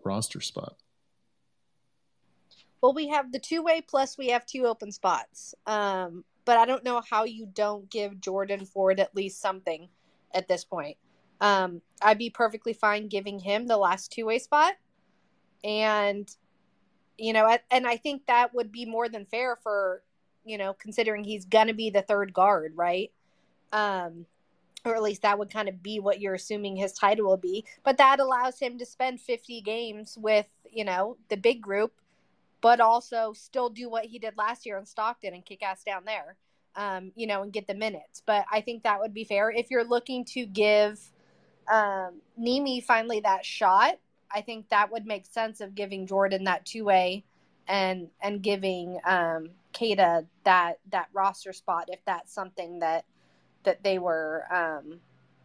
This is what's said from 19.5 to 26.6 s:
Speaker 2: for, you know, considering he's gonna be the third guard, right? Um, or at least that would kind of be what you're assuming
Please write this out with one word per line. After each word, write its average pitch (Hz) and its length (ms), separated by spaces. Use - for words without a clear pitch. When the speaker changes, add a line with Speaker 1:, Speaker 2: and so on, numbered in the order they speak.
Speaker 2:
for, 202 480
you 220 160
know, 196 140
considering 214 500
he's 202 220
gonna 220 280
be 220 160
the 196 140
third 202 300
guard, 180 420
right? 175 360
Um, 180 540
or 233 100
at 220 80
least 202 220
that 202 160
would 208 100
kind 214 180
of 190 140
be 208 180
what 196 220
you're 190 140
assuming 202 400